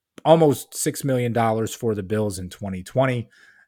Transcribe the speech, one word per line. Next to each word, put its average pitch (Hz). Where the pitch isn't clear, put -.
almost 156
six -
million 123
dollars 113
for 113
the 101
Bills 104
in 90
twenty 95
twenty. 127